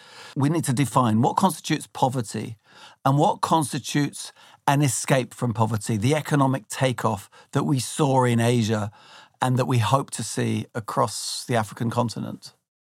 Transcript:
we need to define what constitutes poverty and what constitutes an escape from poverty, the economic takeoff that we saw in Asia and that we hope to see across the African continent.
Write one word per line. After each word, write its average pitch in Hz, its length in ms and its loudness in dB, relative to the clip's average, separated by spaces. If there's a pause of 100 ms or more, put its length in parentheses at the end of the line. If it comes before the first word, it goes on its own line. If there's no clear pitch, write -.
(360)
we 143 140 0
need 165 160 0
to 139 80 0
define 120 480 2
what 156 140 2
constitutes - 560 0
poverty 117 680 -4 (460)
and 139 140 4
what 175 240 2
constitutes 143 920 -2 (340)
an 143 160 4
escape 135 520 2
from 120 200 -4
poverty, 110 440 0
the 127 180 2
economic 139 540 0
takeoff 117 600 -2 (220)
that 139 140 0
we 135 140 2
saw 135 440 2
in 120 160 4
Asia 110 520 2 (500)
and 127 160 2
that 135 100 0
we 127 120 2
hope 135 320 0
to - 120 -8
see 113 500 -4
across - 720 -4
the 123 100 -2
African 113 340 -2
continent. - 640 -6 (320)